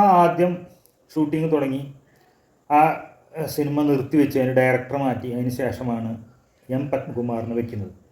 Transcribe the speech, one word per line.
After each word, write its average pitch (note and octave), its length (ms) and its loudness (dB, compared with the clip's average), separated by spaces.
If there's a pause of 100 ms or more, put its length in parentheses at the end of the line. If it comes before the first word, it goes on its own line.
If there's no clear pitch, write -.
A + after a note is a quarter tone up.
(200)
ആദ്യം F3 320 4 (600)
ഷൂട്ടിംഗ് D#3 420 0
തുടങ്ങി, C#3 260 0 (880)
ആ, D3 80 4 (600)
ഏഹ്, D#3 180 -6
സിനിമ C#3+ 320 -2
നിർത്തിവെച്ച് C#3 520 2
അതിൻ്റെ B2+ 180 0
ഡയറക്ടറെ B2+ 440 2
മാറ്റി, B2+ 340 -4
അതിന് B2 220 -2
ശേഷമാണ് A#2 520 -4 (680)
എം C#3 60 -2 (100)
പത്മകുമാറിനെ A#2 680 -6
വെക്കുന്നത്. A2+ 320 -6 (220)